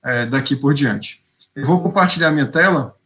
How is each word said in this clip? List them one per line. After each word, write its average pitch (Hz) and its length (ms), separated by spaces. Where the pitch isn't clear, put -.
é, 120 220
daqui 135 280
por 139 180
diante. 123 480
Eu 139 100
vou 170 160
compartilhar 175 480
minha 151 160
tela 160 480